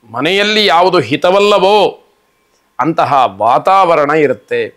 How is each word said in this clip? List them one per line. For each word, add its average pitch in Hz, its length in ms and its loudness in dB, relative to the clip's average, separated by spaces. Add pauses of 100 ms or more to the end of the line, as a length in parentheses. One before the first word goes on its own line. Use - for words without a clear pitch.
(100)
ಮನೆಯಲ್ಲಿ 196 560 -2
ಯಾವುದು 180 320 2 (120)
ಹಿತವಲ್ಲವೋ 196 640 2 (1000)
ಅಂತಹ 143 340 -2 (300)
ವಾತಾವರಣ 151 680 0 (140)
ಇರುತ್ತೆ 120 360 -4 (160)